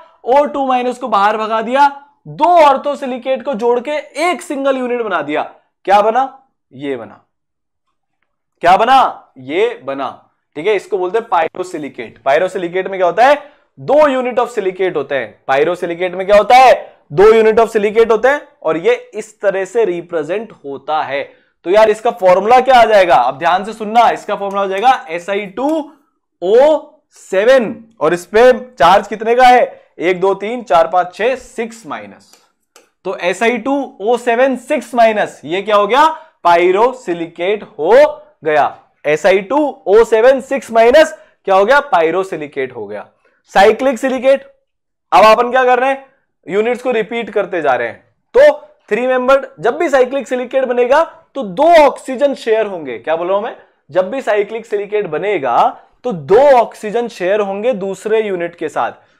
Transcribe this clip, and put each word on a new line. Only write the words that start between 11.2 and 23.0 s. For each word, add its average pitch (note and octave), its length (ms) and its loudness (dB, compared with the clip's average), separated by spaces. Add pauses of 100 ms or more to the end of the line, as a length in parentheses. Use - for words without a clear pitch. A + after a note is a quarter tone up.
पायरोसिलिकेट। E3 960 -6
पायरोसिलिकेट F3 600 -2
में F#3+ 120 -10
क्या F3+ 80 0
होता G#3+ 180 2
है? C#4+ 100 4 (440)
दो G#3+ 240 0
unit B3+ 360 -2
of A#3 100 -2
silicate F#3 460 -4
होते C#3 200 -6
हैं। A2 320 -8
पायरोसिलिकेट E3+ 680 -2
में F#3+ 100 -8
क्या G#3 120 4
होता G#3+ 180 4
है? B3+ 180 8 (380)
दो E3+ 120 2 (100)
unit A3 260 4
of A3 120 2
silicate A3 400 0
होते A3 160 0
हैं D4 140 0 (220)
और D#3 140 -2
ये G3+ 160 0 (220)
इस - 260 -16
तरह F#3+ 240 -2
से A3 200 -2
रिप्रेजेंट F3 680 -8 (120)
होता C#3+ 380 -6
है। C3+ 180 -6 (440)
तो E3+ 40 -8
यार, G#3+ 200 4
इसका G#3+ 220 -2
फॉर्मूला F#3+ 480 4
क्या B3 200 4
आ A3+ 60 6
जाएगा? F#3+ 300 4